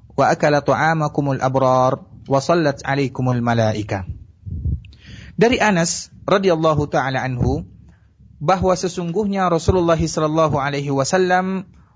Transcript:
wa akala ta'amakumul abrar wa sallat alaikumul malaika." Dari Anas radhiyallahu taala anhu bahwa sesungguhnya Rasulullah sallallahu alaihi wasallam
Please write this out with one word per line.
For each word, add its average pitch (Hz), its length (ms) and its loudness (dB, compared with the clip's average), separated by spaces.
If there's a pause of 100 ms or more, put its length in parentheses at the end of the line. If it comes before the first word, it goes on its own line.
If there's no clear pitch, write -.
(160)
wa 139 100 2
akala 147 400 2
ta'amakumul 143 720 0
abrar 131 640 2 (240)
wa 135 160 2
sallat 160 400 0
alaikumul 131 560 -2
malaika." 107 720 0 (1300)
Dari 233 240 2
Anas 175 480 0 (160)
radhiyallahu 160 640 2
taala 131 320 -2
anhu 127 480 -2 (720)
bahwa 180 320 2
sesungguhnya 180 800 -2
Rasulullah 170 480 2
sallallahu 156 560 0
alaihi 143 320 -4
wasallam 185 800 0 (260)